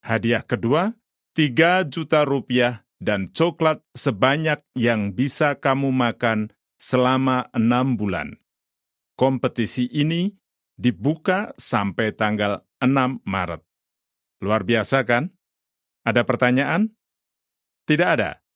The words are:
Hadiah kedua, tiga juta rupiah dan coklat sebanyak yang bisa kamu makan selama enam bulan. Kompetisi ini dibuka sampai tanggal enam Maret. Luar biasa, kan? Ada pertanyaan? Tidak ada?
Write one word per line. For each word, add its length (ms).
Hadiah 400
kedua, 480
tiga 480
juta 400
rupiah 640
dan 320
coklat 480
sebanyak 640
yang 320
bisa 480
kamu 320
makan 640
selama 720
enam 480
bulan. 400
Kompetisi 720
ini 400
dibuka 800
sampai 560
tanggal 480
enam 480
Maret. 320
Luar 240
biasa, 400
kan? 320
Ada 160
pertanyaan? 720
Tidak 160
ada? 400